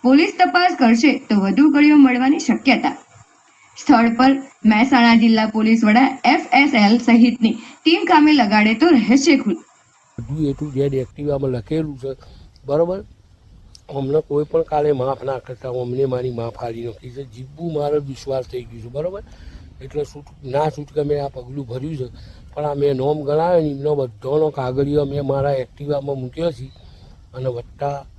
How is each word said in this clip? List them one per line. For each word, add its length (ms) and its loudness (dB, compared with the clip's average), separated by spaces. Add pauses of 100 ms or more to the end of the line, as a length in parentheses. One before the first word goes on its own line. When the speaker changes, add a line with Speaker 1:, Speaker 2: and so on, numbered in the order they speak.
Speaker 1:
પોલીસ 360 4
તપાસ 400 2
કરશે 400 4
તો 220 -2
વધુ 320 2
કડીઓ 240 6
મળવાની 420 4
શક્યતા. 580 0 (840)
સ્થળ 340 4
પર 280 2 (240)
મહેસાણા 500 4
જિલ્લા 300 4
પોલીસ 380 0
વડા 400 2
એફ 160 4 (120)
એસ 220 2
એલ 240 4
સહિતની 540 4
ટીમ 520 -2
કામે 280 4
લગાડે 420 2
તો 120 2
રહેશે 520 4
ખુલ- 180 -2 (600)
Speaker 2:
બધું 280 -6
એ 60 -2
to 220 -8
ઝેડ 200 -2
એક્ટિવામાં 560 -4
લખેલું 480 -6
છે, 180 -10 (500)
બરોબર? 380 -2 (840)
અમને 320 -4
કોઈ 240 -4
પણ 180 -4
કાલે 300 -2
માફ 320 -4
ના 140 -6
કરતા, 320 -14
અમને 340 -4
મારી 260 -4
માફ 340 -10
આલી 200 -10
નાખી 260 -14
છે. 140 -16
જીવવું 500 -14
મારો 260 -2
વિશ્વાસ 440 -8
થઈ 180 -12
ગયું 200 -18
છે, 60 -16
બરોબર? 340 -10 (600)
એટલે 220 -8
છૂટ-, 460 -18
ના 200 -2
છૂટકે 320 -8
મેં 220 -4
આ 40 -8
પગલું 380 -14
ભર્યું 300 -10
છે, 80 -8 (500)
પણ 100 -8
આ 100 -4
મેં 180 0
નોમ 300 -2
ગણાવે 400 0
ને 80 -2
એમનો 240 -4
બધાનો 540 -2
કાગળિયો 560 -2
મેં 220 -6
મારા 260 -2
એક્ટિવામાં 640 -6
મૂક્યો 340 -6
છે 160 -14 (680)
અને 120 -8
વત્તા 580 -8 (140)